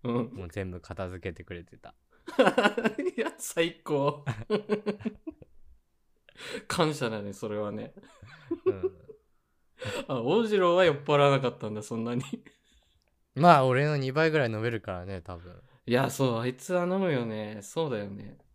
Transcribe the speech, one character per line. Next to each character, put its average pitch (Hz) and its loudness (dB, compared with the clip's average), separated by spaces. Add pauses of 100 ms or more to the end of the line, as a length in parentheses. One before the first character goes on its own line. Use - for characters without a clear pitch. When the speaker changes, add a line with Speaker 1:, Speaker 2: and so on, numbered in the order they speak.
Speaker 1:
う 123 -4
ん。 120 -2 (180)
Speaker 2:
も 92 -10
う - -12
全 95 -6
部 87 -10
片 95 -10
付 90 -8
け 85 -8
て 85 -16
く 95 -12
れ 87 -12
て - -20
た。 - -20 (320)
Speaker 1:
<laughs> 220 2
い - -6
や、 302 -2
最 170 -2 (100)
高。 143 0 (220)
<laughs> 208 0 (2000)
感 156 2
謝 135 -2
だ 110 -4
ね、 101 -8
そ 107 -10
れ 104 -4
は 104 -4
ね。 107 -10 (720)
Speaker 2:
う 381 4
ん。 381 -4 (1080)
Speaker 1:
あ、 127 -2
大 175 4
次 208 2
郎 175 6
は 185 6
酔 160 6
っ 139 -2
払 143 4
わ - 6
な 135 4
か 127 0
っ - -8
た 110 -8
ん 104 -6
だ、 107 -6
そ 113 -8
ん 113 -4
な 120 -4
に。 - -2 (1120)
Speaker 2:
ま 156 10
あ、 131 4
俺 127 4
の 151 0
二 135 -2
倍 156 2
ぐ 156 2
ら 127 2
い 113 -2
飲 107 -4
め 117 0
る 113 -4
か 101 -10
ら 90 -8
ね、 95 -8
多 90 -12
分。 90 -18 (300)
Speaker 1:
い 120 0
や、 127 2
そ 127 0
う、 - -2
あ 120 -2
い 127 -4
つ - -6
は 175 2
飲 185 0
む 175 0
よ 123 -2
ね。 107 -8
そ 160 -4
う - -6
だ 110 -2
よ 101 -8
ね。 101 -14 (180)